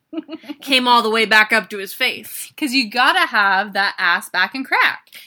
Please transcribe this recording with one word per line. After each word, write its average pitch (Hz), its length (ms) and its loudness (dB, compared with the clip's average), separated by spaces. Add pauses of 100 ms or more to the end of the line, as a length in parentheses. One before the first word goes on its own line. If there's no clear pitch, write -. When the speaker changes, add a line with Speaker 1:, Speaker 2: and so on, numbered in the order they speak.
(140)
Speaker 1:
<laughs> 311 480 -14
Speaker 2:
Came 254 240 2
all 240 160 6
the 220 80 0
way 220 160 2
back 214 260 4
up 220 180 0
to 208 80 -8
his 196 160 -10
face. - 640 -6
Speaker 1:
'Cause 262 180 -4
you 240 160 0
gotta 302 360 2
have 202 460 0
that 196 260 -2
ass 185 300 -2
back 185 260 -2
and 262 100 -8
crack. - 440 0 (180)